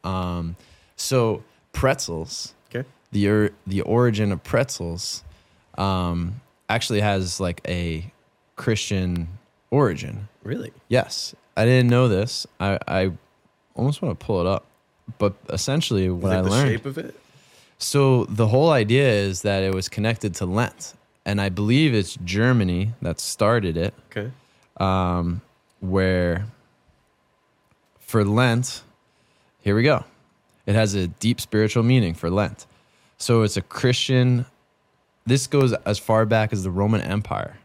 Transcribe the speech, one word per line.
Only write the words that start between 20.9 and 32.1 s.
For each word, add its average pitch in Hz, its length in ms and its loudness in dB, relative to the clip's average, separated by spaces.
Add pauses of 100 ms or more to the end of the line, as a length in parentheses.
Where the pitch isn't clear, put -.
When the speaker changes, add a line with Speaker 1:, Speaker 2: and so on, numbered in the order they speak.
Speaker 1:
and 101 160 -2
I 98 80 0
believe 117 460 2
it's 101 280 -2
Germany 101 760 2
that 85 180 -4
started 104 580 0
it. 98 160 -2 (180)
Speaker 2:
Okay. 107 180 -8 (480)
Speaker 1:
Um, 90 640 0 (380)
where 92 680 0 (1500)
for 110 260 0
Lent, 120 580 0 (800)
here 101 140 0
we 113 80 2
go. 143 200 2 (600)
It 104 100 2
has 107 180 2
a 95 140 -2
deep 113 340 -2
spiritual 110 420 0
meaning 117 300 4